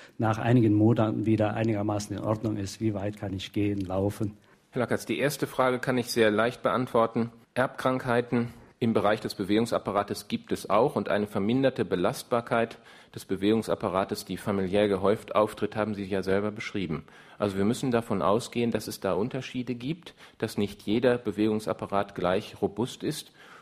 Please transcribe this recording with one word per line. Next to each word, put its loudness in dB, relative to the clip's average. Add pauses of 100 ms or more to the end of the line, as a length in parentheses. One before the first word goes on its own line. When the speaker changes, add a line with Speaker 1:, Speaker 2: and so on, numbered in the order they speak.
(180)
Speaker 1:
nach 2
einigen 6
Monaten 4
wieder 2
einigermaßen -2
in -6
Ordnung -2
ist, -6
wie 0
weit -6
kann -8
ich -8
gehen, 0
laufen? -2 (360)
Speaker 2:
Herr -2
Lackertz, 0
die -2
erste 0
Frage 2
kann 0
ich 0
sehr 4
leicht 2
beantworten. 2 (240)
Erbkrankheiten 0 (320)
im 4
Bereich 4
des -6
Bewegungsapparates 0
gibt -6
es -4
auch 2
und -2
eine 0
verminderte 0
Belastbarkeit -2 (380)
des -14
Bewegungsapparates, 0
die -6
familiär 0
gehäuft 0
auftritt, 0
haben -2
Sie -6
ja -2
selber 0
beschrieben. -6 (340)
Also -2
wir 0
müssen 0
davon 0
ausgehen, 0
dass -4
es -10
da -2
Unterschiede -4
gibt, -10 (240)
dass -4
nicht -2
jeder 2
Bewegungsapparat -2
gleich -2
robust -4
ist -6 (320)